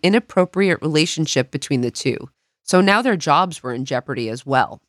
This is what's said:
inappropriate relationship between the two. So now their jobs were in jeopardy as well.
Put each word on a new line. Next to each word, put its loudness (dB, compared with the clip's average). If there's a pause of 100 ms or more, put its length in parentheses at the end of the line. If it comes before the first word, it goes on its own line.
inappropriate 2
relationship -2
between -2
the -2
two. -4 (460)
So 4
now 4
their 0
jobs 0
were -6
in -6
jeopardy -4
as -8
well. 0